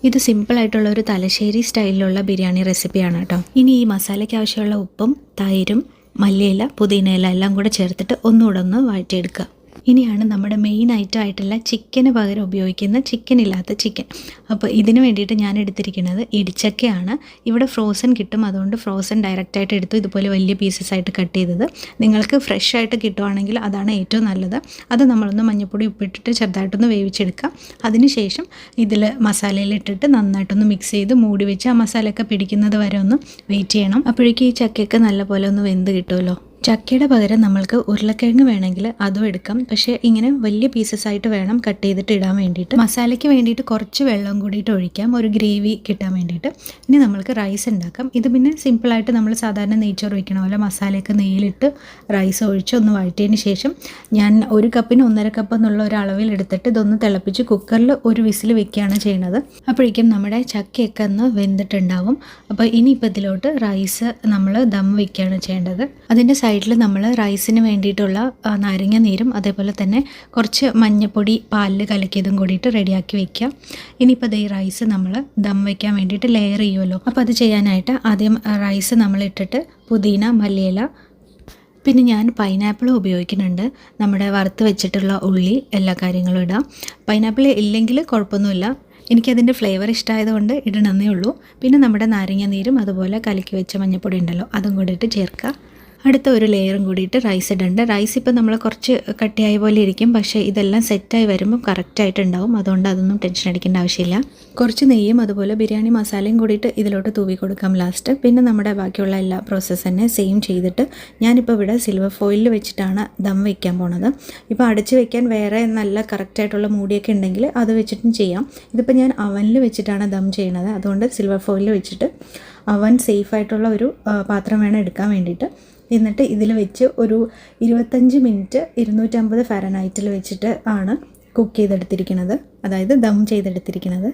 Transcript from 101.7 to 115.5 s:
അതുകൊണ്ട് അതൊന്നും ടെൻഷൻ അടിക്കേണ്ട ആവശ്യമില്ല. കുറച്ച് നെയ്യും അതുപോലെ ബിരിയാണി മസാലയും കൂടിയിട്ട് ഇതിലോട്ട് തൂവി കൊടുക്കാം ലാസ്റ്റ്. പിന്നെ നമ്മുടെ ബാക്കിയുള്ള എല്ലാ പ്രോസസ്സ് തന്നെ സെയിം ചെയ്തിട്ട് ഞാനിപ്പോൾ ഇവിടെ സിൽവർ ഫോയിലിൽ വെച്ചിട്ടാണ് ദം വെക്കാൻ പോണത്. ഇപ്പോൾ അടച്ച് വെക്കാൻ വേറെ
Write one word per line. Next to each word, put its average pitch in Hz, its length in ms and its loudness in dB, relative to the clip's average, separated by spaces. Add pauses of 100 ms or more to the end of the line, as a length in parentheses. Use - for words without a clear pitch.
അതുകൊണ്ട് 190 300 0
അതൊന്നും 190 340 0
ടെൻഷൻ 180 260 -4
അടിക്കേണ്ട 185 320 0
ആവശ്യമില്ല. 180 340 -2 (440)
കുറച്ച് 240 320 0
നെയ്യും 220 320 4
അതുപോലെ 202 380 -2
ബിരിയാണി 214 340 0
മസാലയും 208 460 -2
കൂടിയിട്ട് 214 260 0 (140)
ഇതിലോട്ട് 202 360 -2
തൂവി 190 240 -2
കൊടുക്കാം 190 380 -2
ലാസ്റ്റ്. 180 420 -2
പിന്നെ 247 260 6
നമ്മുടെ 208 320 0
ബാക്കിയുള്ള 190 440 -2
എല്ലാ 185 140 -4 (100)
പ്രോസസ്സ് 190 400 -4
തന്നെ 190 180 0 (100)
സെയിം 196 220 2 (100)
ചെയ്തിട്ട് 185 380 0 (380)
ഞാനിപ്പോൾ 240 340 4
ഇവിടെ 208 180 0 (100)
സിൽവർ 190 340 -2
ഫോയിലിൽ 208 360 2
വെച്ചിട്ടാണ് 196 480 -4 (220)
ദം 196 140 0 (100)
വെക്കാൻ 180 320 -4
പോണത്. 175 260 -2 (460)
ഇപ്പോൾ 247 160 2
അടച്ച് 214 300 0
വെക്കാൻ 240 260 -2 (100)
വേറെ 214 260 -2 (160)